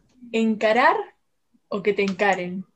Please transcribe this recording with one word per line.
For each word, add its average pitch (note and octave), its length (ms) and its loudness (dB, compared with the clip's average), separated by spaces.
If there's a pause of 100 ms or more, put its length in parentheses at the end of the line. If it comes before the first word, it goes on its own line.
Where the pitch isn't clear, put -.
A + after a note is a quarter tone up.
(320)
¿Encarar A3+ 640 2 (720)
o G3+ 140 -6
que G3+ 100 0
te G3+ 100 0
encaren? F#3 600 -2 (120)